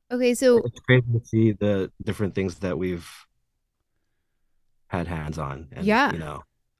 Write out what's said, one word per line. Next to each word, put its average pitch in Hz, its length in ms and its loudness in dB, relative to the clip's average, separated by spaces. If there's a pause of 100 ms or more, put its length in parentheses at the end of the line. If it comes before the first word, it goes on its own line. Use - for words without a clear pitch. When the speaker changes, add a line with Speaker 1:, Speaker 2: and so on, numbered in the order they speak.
(100)
Speaker 1:
Okay, 247 240 2
so 247 300 6
Speaker 2:
It's - 160 -8
crazy 123 320 4
to 117 140 -2
see 113 260 4
the 98 400 0 (100)
different 95 320 -4
things 95 260 -4
that 90 180 -4
we've 87 280 -4 (1800)
had 87 200 -4
hands 78 300 -8
on. 69 340 -10
And, - 140 -10
Speaker 1:
Yeah. 233 260 2
Speaker 2:
you 170 60 -8
know, 151 240 -12 (380)